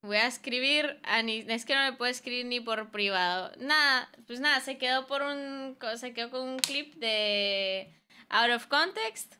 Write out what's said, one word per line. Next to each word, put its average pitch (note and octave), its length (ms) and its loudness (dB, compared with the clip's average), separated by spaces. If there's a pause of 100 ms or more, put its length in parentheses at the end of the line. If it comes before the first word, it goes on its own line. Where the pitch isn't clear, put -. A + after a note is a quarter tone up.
Voy G#3 140 0
a A3 100 6
escribir C4+ 760 0
a A3+ 200 2
Ni-, A3 260 -4
es A#3 160 -2
que C#4 100 0
no C#4 80 4
le C4 140 0
puedo B3 120 0
escribir B3 360 -6
ni B3 160 -4
por A3 300 -4
privado. F#3 680 0
Nada, C#4+ 520 2 (180)
pues A#3+ 120 -10
nada, C#4 220 2
se C4+ 160 -8
quedó C4 300 0
por C#4 160 -2
un C#4 580 -6
co-, A#3 160 -4
se B3 160 -10
quedó A#3 160 -6
con B3+ 180 -4
un C4 120 -4
clip C#4+ 360 2
de G3+ 1000 0 (360)
Out A#3 220 4
of A#3 160 -2
Context. G4 720 -2